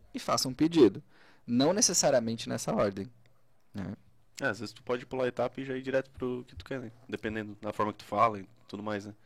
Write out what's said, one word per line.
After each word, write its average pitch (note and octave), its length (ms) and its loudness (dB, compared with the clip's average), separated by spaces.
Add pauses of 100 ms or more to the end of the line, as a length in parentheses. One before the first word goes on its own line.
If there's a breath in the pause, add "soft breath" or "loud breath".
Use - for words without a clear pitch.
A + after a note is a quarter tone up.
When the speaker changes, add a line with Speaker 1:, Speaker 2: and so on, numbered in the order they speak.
(120)
Speaker 1:
e C4 60 -8
faça - 300 -2
um C3 60 -6
pedido. D3 480 6 (440 soft breath)
Não C3 260 4
necessariamente C3 760 2
nessa B2 260 -4
ordem, G2+ 340 0 (640)
né? F#2+ 200 -8 (460)
Speaker 2:
É, C#3 80 -2
às G#2+ 120 -4
vezes G#2 140 -10
tu - 80 -20
pode B2 240 -4
pular C3 180 -4
a B2 40 2
etapa B2 320 -4
e C3+ 40 -6
já C3+ 120 -6
ir C3 60 -8
direto C3+ 280 -2
pro B2+ 360 -6
que - 100 -20
tu - 80 -14
quer, C3+ 160 -6
né? A#2+ 100 -12 (180)
Dependendo G#2+ 540 -6
da G#2+ 100 -6
forma G#2+ 200 0
que - 80 -12
tu - 40 -16
fala G#2 360 2
e F#2 60 -14 (220)
tudo G#2 140 -10
mais, G#2 240 -6
né? G#2 80 -14 (120)